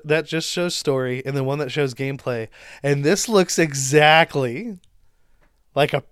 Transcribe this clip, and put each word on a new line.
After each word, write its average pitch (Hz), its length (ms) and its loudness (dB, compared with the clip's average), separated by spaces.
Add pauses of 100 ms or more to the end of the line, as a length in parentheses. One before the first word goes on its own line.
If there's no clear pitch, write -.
that 151 220 0
just 160 240 -6
shows 175 240 -4
story, 131 520 -2
and 139 100 -4
then 135 80 -2
one 139 140 -2
that 147 120 -6
shows 139 240 -2
gameplay. 131 540 -6 (340)
And 143 220 0
this 180 240 2
looks 196 300 2
exactly 151 1200 2 (960)
like 143 180 0
a 139 200 -4